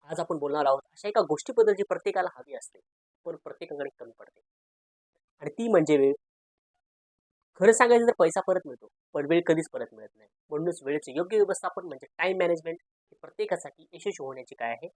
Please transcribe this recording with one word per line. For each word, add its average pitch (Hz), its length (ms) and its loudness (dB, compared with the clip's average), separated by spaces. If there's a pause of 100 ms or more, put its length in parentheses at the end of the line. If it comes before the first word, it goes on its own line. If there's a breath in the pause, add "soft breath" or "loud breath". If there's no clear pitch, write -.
आज 160 180 -8
आपण 165 180 -4
बोलणार 143 280 -2
आहोत 135 180 2
अशा - 240 -12
एका 208 120 2
गोष्टीबद्दल 208 520 2
जी 196 100 -2
प्रत्येकाला 190 540 -4
हवी 127 180 -18
असते, - 240 -16 (460)
पण 165 120 -10
प्रत्येकाकडे 143 600 -12
कमी 113 200 -18
पडते. - 220 -20 (1000)
आणि 147 100 -10
ती 233 180 -6
म्हणजे 156 280 4
वेळ. 139 160 4 (1500)
खरं 214 120 8
सांगायचं 240 340 6
तर 233 120 4
पैसा 170 220 2
परत 185 260 0
मिळतो, 123 220 -18 (240)
पण 143 140 -2
वेळ 165 200 4
कधीच 160 260 2
परत 120 200 -8
मिळत 107 240 -20
नाही. 110 120 -20 (220)
म्हणूनच 160 320 -4
वेळेचं 143 300 -6
योग्य 175 240 -4
व्यवस्थापन 185 500 -2
म्हणजे 143 200 -14 (120)
टाइम 185 200 -2
मॅनेजमेंट 170 440 -2
ही - 400 -20
प्रत्येकासाठी 170 680 -8
यशस्वी 165 340 -10
होण्याची 131 280 -14
काय 117 160 -8
आहे 135 240 -12